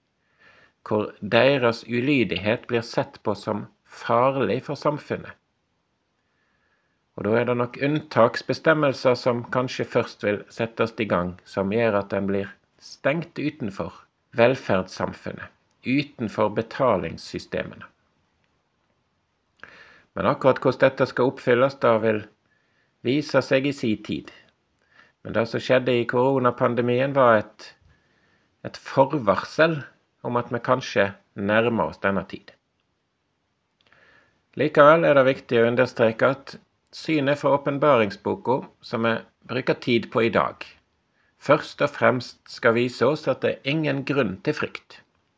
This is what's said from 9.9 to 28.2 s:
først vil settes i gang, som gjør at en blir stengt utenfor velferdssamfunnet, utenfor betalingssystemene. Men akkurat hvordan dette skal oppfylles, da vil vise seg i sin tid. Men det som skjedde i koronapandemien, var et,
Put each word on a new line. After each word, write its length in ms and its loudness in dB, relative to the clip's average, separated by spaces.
først 320 -4
vil 240 -2
settes 480 -4
i 160 -4
gang, 320 -2
som 320 -4
gjør 300 2
at 100 -6
en 160 -2
blir 220 -4
stengt 560 -6
utenfor 680 -8
velferdssamfunnet, 1120 0
utenfor 640 -2
betalingssystemene. 1400 -4
Men 140 -2
akkurat 340 2
hvordan 220 0
dette 260 2
skal 220 0
oppfylles, 500 0
da 220 4
vil 200 0
vise 380 0
seg 240 0
i 40 -4
sin 300 -4
tid. 280 -10
Men 120 -8
det 160 0
som 120 -6
skjedde 320 2
i 140 0
koronapandemien, 1080 0
var 280 6
et, 240 -20